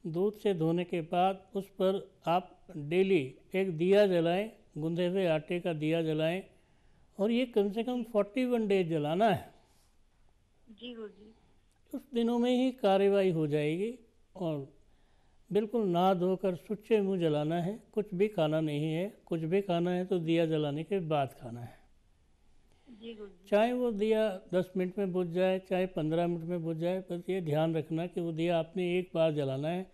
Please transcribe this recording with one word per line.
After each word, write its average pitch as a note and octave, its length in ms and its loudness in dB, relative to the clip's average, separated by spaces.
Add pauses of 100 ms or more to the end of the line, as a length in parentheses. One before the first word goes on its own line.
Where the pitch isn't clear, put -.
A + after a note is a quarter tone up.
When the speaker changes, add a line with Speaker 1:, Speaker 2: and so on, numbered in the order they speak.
Speaker 1:
दूध F#3 300 -2
से G3+ 200 -2
धोने E3+ 300 0
के F3 200 -4
बाद F#3 380 0 (140)
उस F#3+ 160 -6
पर F#3+ 280 0 (280)
आप F3+ 300 -2 (200)
डेली F3 440 2 (340)
एक D3+ 220 0
दिया G3 300 6
जलाएं, F3+ 420 2 (280)
गुंदे E3 300 -2
हुए F#3+ 200 0
आटे D#3+ 320 -2
का F3 160 -4
दिया D#3 280 0
जलाएं, D#3+ 380 0 (800)
और G#3+ 120 2
ये B3 160 2
कम G#3 240 0
से A3+ 120 -4
कम B3 200 -4
फ़ोर्टी G#3+ 420 -2
वन A#3 220 0
डेज F#3+ 220 2
जलाना E3 400 2
है। C#3+ 200 -2 (1200)
Speaker 2:
जी A#3 220 -16
गुरुजी। G#3+ 400 -16 (600)
Speaker 1:
उस C#4 80 -8 (120)
दिनों A#3 260 2
में B3 120 2
ही B3+ 220 2
कार्रवाई G3 580 4
हो D#3+ 160 0
जाएगी, D#3 460 -2 (420)
और D#3 320 -4 (840)
बिल्कुल G#3+ 380 0
नहा F3+ 260 4
धोकर F#3 440 0
सुच्चे G#3+ 440 0
मुंह F#3+ 180 0
जलाना D#3 420 0
है। G3+ 160 -4 (160)
कुछ G#3 200 -4
भी F#3+ 140 2
खाना D#3+ 340 0
नहीं D3+ 320 -2
है, F3+ 140 -2 (180)
कुछ E3 160 -4
भी F3 200 0
खाना F3 300 0
है F3+ 140 -2
तो F#3 140 -2
दिया E3 260 2
जलाने D3+ 380 -2
के G3 240 -2
बाद C#3+ 260 0
खाना A#2+ 280 -12
है। - 180 -16 (1120)
Speaker 2:
जी A3+ 220 -16
गुरुजी। G3+ 360 -18
Speaker 1:
चाहे A3 240 4
वो B3 180 0
दिया A3 360 2 (260)
दस F3+ 240 2
मिनट F#3 200 -2
में G3 160 -2
बुझ F3+ 140 0
जाए, F#3 320 2
चाहे F#3 300 -2
पन्द्रह E3 380 0
मिनट E3+ 160 -2
में E3+ 200 -4
बुझ E3 140 -2
जाए, F3 220 -2 (120)
बस F3 180 -6
ये F#3 120 -2
ध्यान D#3+ 340 0
रखना D#3+ 320 -4
कि F3 140 -6
वो E3+ 100 -4
दिया E3+ 280 0
आपने F3 380 -2
एक F3+ 180 -4
बार E3 180 4
जलाना C#3 340 -2
है। F3+ 260 -4